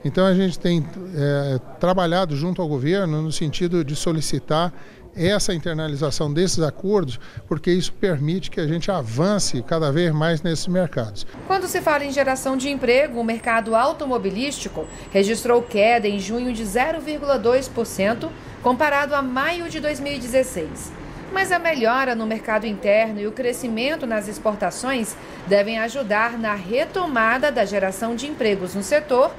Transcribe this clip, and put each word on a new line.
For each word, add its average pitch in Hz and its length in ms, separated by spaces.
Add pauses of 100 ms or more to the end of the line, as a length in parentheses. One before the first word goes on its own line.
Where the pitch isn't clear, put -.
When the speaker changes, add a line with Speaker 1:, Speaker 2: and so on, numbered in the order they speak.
Speaker 1:
Então 185 220
a 190 80
gente 185 240
tem, 170 280 (300)
é, 143 440 (200)
trabalhado 175 560
junto 175 260
ao 170 60
governo 151 540
no 160 100
sentido 170 520
de 143 120
solicitar 160 800 (400)
essa 190 400
internalização 156 800
desses 170 280
acordos, 165 600 (280)
porque 175 240
isso 180 200
permite 165 580
que - 120
a 151 60
gente 170 220
avance 156 760
cada 160 280
vez 165 220
mais 156 280
nesses 165 260
mercados. 143 600 (200)
Speaker 2:
Quando 370 200
se 339 140
fala 294 240
em 277 60
geração 262 440
de 269 140
emprego, 254 500
o 233 40
mercado 226 520
automobilístico 247 1080 (260)
registrou 226 520
queda 220 440
em 208 120
junho 240 340
de 220 100
zero 262 380
vírgula 277 360
dois 247 300
por 233 180
cento 233 460 (320)
comparado 285 500
a 277 80
maio 294 460
de 311 140
dois 294 180
mil 285 140
e 269 60
dezesseis. 240 720 (420)
Mas 381 180
a 349 80
melhora 262 560
no 220 100
mercado 220 400
interno 208 540
e 208 80
o 220 40
crescimento 247 760
nas 214 200
exportações 214 880 (320)
devem 202 320
ajudar 233 600
na 214 160
retomada 254 960
da 233 140
geração 196 500
de 240 100
empregos 208 480
no 196 80
setor 269 580